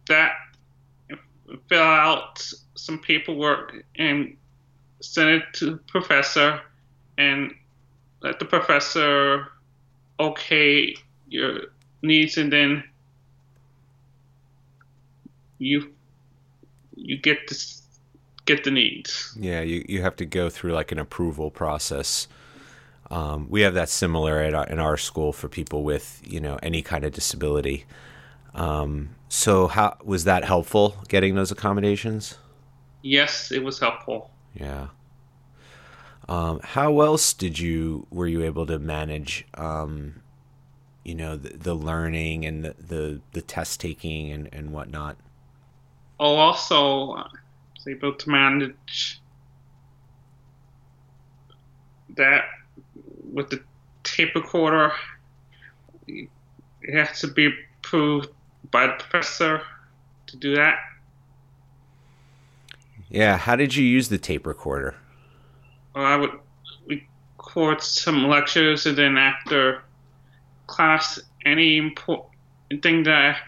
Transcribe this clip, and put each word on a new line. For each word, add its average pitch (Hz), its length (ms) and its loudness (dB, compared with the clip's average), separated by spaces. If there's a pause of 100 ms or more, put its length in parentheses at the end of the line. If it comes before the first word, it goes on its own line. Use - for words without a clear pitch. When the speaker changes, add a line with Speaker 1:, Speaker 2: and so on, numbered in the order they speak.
Speaker 1:
that, 156 260 4 (1400)
fill 170 140 4
out 156 580 4 (360)
some 156 240 -10
paperwork 151 840 -2 (120)
and 147 400 -2 (640)
send 156 300 2
it 160 120 4 (120)
to 160 180 -4
the 160 40 -8 (120)
professor 147 720 2 (580)
and 139 340 2 (680)
let - 200 -6
the - 40 -2
professor 143 1000 2 (720)
okay 147 800 2 (320)
your 131 320 -4 (420)
needs, 156 340 2
and 147 160 0
then 147 300 2 (2750)
you, 143 340 -2 (1040)
you - 200 -8
get 151 300 -2
to - 80 -12
s-, - 280 -12 (640)
get 147 200 2
the 139 80 0
needs. - 640 -4
Speaker 2:
Yeah, 90 220 -4
you, 82 280 -4
you 92 140 -4
have 90 140 -2
to 85 100 -8
go 87 220 -2
through, 85 240 -6
like, 80 180 -2
an 78 80 -6
approval 76 540 -6
process. - 760 -4 (800)
Um, 76 400 -6
we 101 120 2
have 98 140 6
that 85 140 0
similar 78 520 0
at 78 120 0
our, 76 140 -2
in 80 140 -4
our 78 160 2
school 76 360 -4
for - 160 -10
people 73 360 -6
with, - 400 -4
you - 160 -10
know, 73 200 -6
any 82 220 -4
kind 76 220 -6
of 73 80 -4
disability. 71 720 -2 (680)
Um, 76 580 -4 (180)
so 95 400 4
how, 104 340 2
was 95 220 -2
that 92 200 4
helpful, 101 520 2 (100)
getting 98 300 2
those 95 160 0
accommodations? 101 840 -2 (640)
Speaker 1:
Yes, 143 500 0
it 131 100 -2
was 131 160 -8
helpful. 117 540 -4 (220)
Speaker 2:
Yeah. 69 340 -10 (1400)
Um, 82 340 -4
how 147 380 2
else 156 320 4
did 85 260 -6
you, 80 520 -2
were 87 160 -4
you 82 160 0
able 80 240 -4
to 80 120 -4
manage, 76 760 -8
um, 78 640 -8 (800)
you 85 120 -12
know, 80 240 -8
the, - 180 -14
the 85 160 -6
learning 80 720 -4
and 78 180 -8
the, 78 160 -10
the, 76 420 -8 (120)
the 90 80 -8
test - 400 -10
taking 78 500 -8
and, 76 220 -12
and 76 180 -14
whatnot? 76 460 -12 (1040)
Speaker 1:
Oh, 147 140 6
also, 143 800 4
uh, - 100 -10
I - 80 -16 (460)
was - 120 -16
able 139 240 -4
to - 160 -10
manage 139 920 0 (3000)
that 135 340 4 (880)
with 139 160 -6
the 131 140 -6 (400)
tape - 320 -2
recorder. 156 580 2 (1160)
It - 220 -14 (640)
has 151 280 -2
to 151 80 -4
be 147 260 2 (260)
approved 147 480 0 (420)
by 127 180 4
the - 60 -2
professor 160 680 -2 (640)
to - 100 -20
do 139 200 -2
that. 151 220 4 (2250)
Speaker 2:
Yeah, 104 300 4
how 120 180 2
did 135 180 2
you 143 100 4
use 123 260 4
the 98 80 0
tape - 280 -4
recorder? 69 480 -6 (1000)
Speaker 1:
Well, 139 100 -4
I 143 120 4
would 143 220 0 (480)
record - 960 -4
some 143 460 2
lectures, 147 580 4
and 147 100 2
then 139 200 4
after 135 640 2 (840)
class, 156 520 2 (260)
any 156 340 4
important 151 500 -4 (540)
thing 165 220 4
that 156 100 4
I 147 220 4 (120)